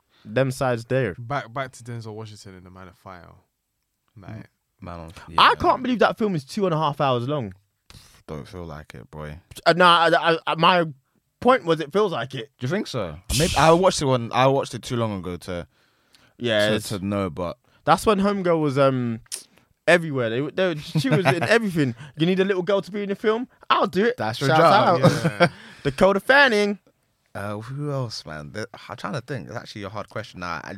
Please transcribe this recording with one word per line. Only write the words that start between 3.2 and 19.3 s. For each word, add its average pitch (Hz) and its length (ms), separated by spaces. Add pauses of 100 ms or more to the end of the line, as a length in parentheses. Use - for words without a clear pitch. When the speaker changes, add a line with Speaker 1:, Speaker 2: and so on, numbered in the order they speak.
Speaker 2:
Like, 107 320 (320)
Speaker 3:
Man 87 180
on, 82 120 (260)
Speaker 1:
I 226 120
Speaker 3:
yeah. 466 100
Speaker 1:
can't 302 240
believe 247 160
that 208 180
film 208 180
is 147 100
two 202 200
and 170 80
a 151 40
half 151 240
hours 123 260
long. 127 260 (720)
Speaker 3:
Don't 73 200
feel 87 180
like 73 300
it, 60 160
boy. 76 280 (260)
Speaker 1:
Uh, 170 80
nah, 170 380
I, 165 220
I, 165 40 (100)
I, 151 80
my 175 300 (560)
point 240 240
was 160 140
it 147 140
feels 202 180
like 127 220
it. 117 160 (100)
Speaker 3:
Do 127 60
you 127 40
think 202 180
so? 87 300 (200)
Maybe 170 200
I 156 140
watched 175 300
it 147 40
one. 123 280
I 127 140
watched 123 260
it 113 100
too 127 120
long 110 240
ago 90 180
to, 87 300 (680)
Speaker 1:
Yeah, 107 320
Speaker 3:
to, 107 60
Speaker 1:
it's 104 140
Speaker 3:
to 98 160
know, 101 240
but 85 280 (260)
Speaker 1:
that's 165 220
when 208 140
Homegirl 190 420
was, 143 180
um, 123 400 (680)